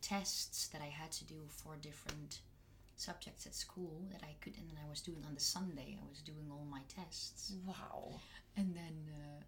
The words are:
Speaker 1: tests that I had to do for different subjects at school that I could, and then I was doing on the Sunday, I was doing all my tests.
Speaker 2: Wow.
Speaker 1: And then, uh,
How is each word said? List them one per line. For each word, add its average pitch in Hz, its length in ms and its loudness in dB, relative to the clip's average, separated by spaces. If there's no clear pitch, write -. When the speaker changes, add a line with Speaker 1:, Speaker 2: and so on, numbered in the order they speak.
Speaker 1:
tests - 680 6
that 151 140 -2
I 147 80 0
had 156 220 -2
to - 120 0
do 156 240 -6
for 156 280 -6
different 147 640 -4
subjects - 500 -2
at - 80 -6
school 175 560 0
that 175 140 -6
I 151 160 -4
could, - 180 -4
and 165 100 -6
then 156 160 -4
I 151 60 -2
was 147 100 -2
doing 156 260 -2
on 147 80 0
the 139 60 2
Sunday, 175 600 6
I 143 80 -6
was - 140 -10
doing 151 280 -6
all 147 180 -2
my 135 200 -2
tests. - 640 -2
Speaker 2:
Wow. - 560 -2
Speaker 1:
And 190 180 10
then, 160 340 0
uh, 147 400 -4